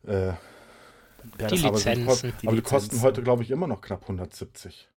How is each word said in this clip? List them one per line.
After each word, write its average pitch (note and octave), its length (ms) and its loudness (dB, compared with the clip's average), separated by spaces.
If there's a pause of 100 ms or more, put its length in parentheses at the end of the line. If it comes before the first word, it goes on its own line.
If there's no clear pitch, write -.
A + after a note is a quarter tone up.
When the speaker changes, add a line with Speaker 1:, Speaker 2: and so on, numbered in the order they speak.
Speaker 1:
Äh, F#2+ 220 0
Speaker 2:
Ja, F#2 80 -4 (1000)
Speaker 3:
Die A2 100 -6
Speaker 2:
das F3 180 0
Speaker 1:
aber G#2+ 120 4
sie G#2 120 2
Speaker 3:
Lizenzen. A#2+ 160 0
Speaker 1:
kost-, B2 200 2 (200)
aber A2+ 100 4
die A2+ 60 2
kosten B2+ 240 0 (100)
Speaker 2:
Lizenzen. A2+ 60 0
Speaker 1:
heute, C3 220 4
glaub B2 180 4
ich, A2+ 100 -4
immer E3+ 160 -2
noch A2 140 -4
knapp - 260 -8
hundertsiebzig. - 880 -12